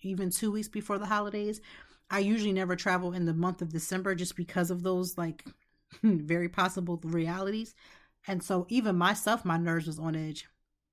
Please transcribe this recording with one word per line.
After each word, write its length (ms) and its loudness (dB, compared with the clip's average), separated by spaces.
even 280 -2
two 200 0
weeks 180 -4
before 300 -4
the 80 -6
holidays. 540 -2
I 80 0
usually 340 2
never 240 2
travel 360 0
in 120 0
the 80 2
month 300 0
of 100 -4
December 420 -2
just 220 -4
because 340 0
of 120 -2
those, 340 0
like, 280 -4
<laughs> 280 -12
very 460 4
possible 540 0
realities. 720 -2
And 160 -2
so 260 0
even 280 4
myself, 480 2
my 120 2
nerves 300 0
was 120 -6
on 160 -2
edge. 320 -6